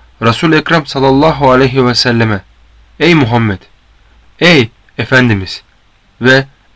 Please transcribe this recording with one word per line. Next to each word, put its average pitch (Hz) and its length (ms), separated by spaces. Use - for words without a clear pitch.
Resul-i 117 340
Ekrem 156 300
sallallahu 135 680
aleyhi 131 340
ve 120 100
selleme, 117 480
"Ey 170 160
Muhammed, 113 440
ey 151 300
Efendimiz 113 680
ve 131 260